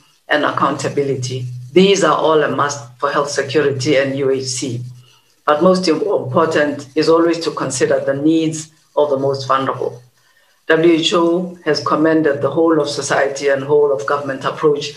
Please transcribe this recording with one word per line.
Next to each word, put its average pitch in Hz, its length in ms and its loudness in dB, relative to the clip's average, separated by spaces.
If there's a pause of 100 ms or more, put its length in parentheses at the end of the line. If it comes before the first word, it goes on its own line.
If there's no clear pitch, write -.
(280)
and 147 160 0
accountability. 135 1000 -2 (280)
These 190 320 4
are 151 120 2
all 156 260 4
a 131 80 0
must 139 480 -4
for 139 140 -2
health 143 180 -2
security 139 640 0
and 135 220 0
U 135 120 0
H 131 140 0
C. 123 380 -6 (640)
But 151 180 2
most 180 240 4
im-, 156 140 0
important 147 960 -2
is 151 120 0
always 165 320 2
to 151 120 -4
consider 143 480 -2
the 135 140 -2
needs 156 580 0 (240)
of 147 140 2
the 135 80 0
most 135 280 -2
vulnerable. 131 560 -2 (640)
W 165 280 4
H 160 200 0
O 175 500 0
has 151 200 0
commended 156 580 2
the 139 80 2
whole 165 300 2
of 143 80 -2
society 139 600 -2
and 135 140 2
whole 147 300 4
of - 140 -4
government 139 380 -4
approach 143 520 -6